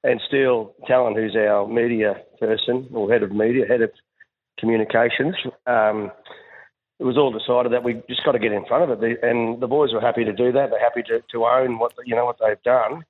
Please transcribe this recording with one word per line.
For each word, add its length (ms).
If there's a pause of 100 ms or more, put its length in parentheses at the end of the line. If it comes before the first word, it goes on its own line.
and 240
Steele 460 (120)
Talon, 280
who's 200
our 320
media 540 (180)
person, 540
or 180
head 120
of 100
media, 340
head 140
of 100 (680)
communications. 760 (320)
Um, 460 (880)
it 60
was 120
all 160
decided 400
that 120
we 220
just 160
gotta 160
get 140
in 140
front 180
of 60
it, 100
the, 260
and 360
the 40
boys 280
were 80
happy 240
to 80
do 180
that. 160
They're 100
happy 260
to, 180 (100)
to 140
own 320
what, 160 (100)
you 100
know, 120
what 120
they've 240
done. 480